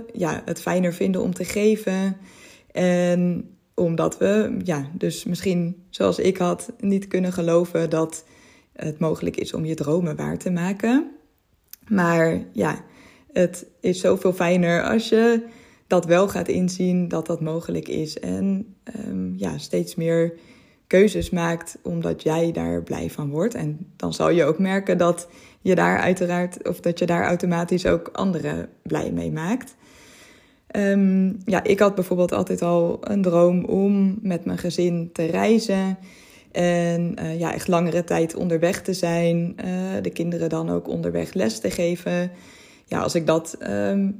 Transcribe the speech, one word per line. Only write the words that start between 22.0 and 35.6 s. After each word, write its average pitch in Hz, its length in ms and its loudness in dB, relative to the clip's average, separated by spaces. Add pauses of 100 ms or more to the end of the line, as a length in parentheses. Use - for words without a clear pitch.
jij 165 300 2
daar 170 300 -2
blij - 280 -6
van 147 200 -6
wordt. 175 240 -2
En 151 420 -6
dan - 180 -6
zal 156 160 2
je 165 140 4
ook 160 140 2
merken 190 400 0
dat 175 300 2 (320)
je 185 140 2
daar 175 240 2
uiteraard, 180 720 -2
of 175 120 -6
dat 175 180 -2
je 180 80 0
daar 170 200 0
automatisch 175 600 0
ook 170 260 0
anderen 151 560 -4 (140)
blij 156 300 -4
mee 170 200 -4
maakt. 175 440 -4 (920)
Ehm, 196 640 2 (120)
ja, 185 200 0
ik 202 140 4
had 202 160 4
bijvoorbeeld 180 380 2
altijd 185 300 -2
al 170 380 2
een 202 220 -2
droom 175 420 6
om 196 580 2
met 175 220 -2
mijn 180 140 -2
gezin 170 540 0
te 170 120 -2
reizen. 190 720 2 (540)